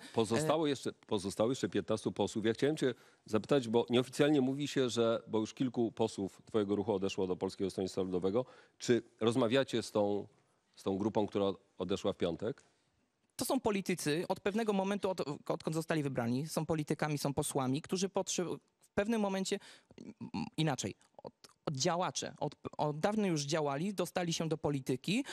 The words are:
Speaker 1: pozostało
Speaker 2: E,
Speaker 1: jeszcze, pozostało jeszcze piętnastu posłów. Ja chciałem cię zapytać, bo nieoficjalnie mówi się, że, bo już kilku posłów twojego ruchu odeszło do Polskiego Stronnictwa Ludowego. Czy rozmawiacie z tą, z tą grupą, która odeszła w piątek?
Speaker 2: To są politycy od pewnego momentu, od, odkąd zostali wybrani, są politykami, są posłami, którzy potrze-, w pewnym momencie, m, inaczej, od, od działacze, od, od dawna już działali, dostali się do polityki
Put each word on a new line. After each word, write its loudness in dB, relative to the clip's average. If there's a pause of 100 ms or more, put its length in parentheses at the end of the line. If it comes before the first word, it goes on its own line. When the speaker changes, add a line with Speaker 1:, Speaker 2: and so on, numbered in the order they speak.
(140)
Speaker 1:
pozostało 2
Speaker 2:
E, 2
Speaker 1:
jeszcze, -2
pozostało 0
jeszcze 0
piętnastu 0
posłów. 0
Ja 4
chciałem 2
cię 2 (320)
zapytać, 2
bo 4
nieoficjalnie 4
mówi 0
się, 0
że, 2
bo 0
już -2
kilku 0
posłów -2
twojego 0
ruchu 0
odeszło 0
do -2
Polskiego -2
Stronnictwa -2
Ludowego. 0 (320)
Czy 2 (160)
rozmawiacie 2
z -12
tą, 0 (480)
z -20
tą 0
grupą, 2
która 0 (320)
odeszła -2
w -10
piątek? -4 (720)
Speaker 2:
To -6
są 2
politycy 0
od -2
pewnego 0
momentu, 0
od, -2 (280)
odkąd -2
zostali 0
wybrani, 0
są -2
politykami, 0
są -2
posłami, 0
którzy -2
potrze-, -2 (220)
w -20
pewnym 2
momencie, 0 (420)
m, -14 (440)
inaczej, 0 (280)
od, -12 (320)
od -4
działacze, -2
od, -4 (220)
od 0
dawna 0
już 2
działali, -2
dostali -2
się -2
do 0
polityki -2